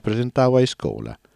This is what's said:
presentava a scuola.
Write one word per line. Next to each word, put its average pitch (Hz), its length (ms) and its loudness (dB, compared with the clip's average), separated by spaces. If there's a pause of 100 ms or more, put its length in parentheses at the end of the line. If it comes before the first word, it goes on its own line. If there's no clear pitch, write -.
presentava 123 580 2
a 127 60 4
scuola. 55 500 -8 (200)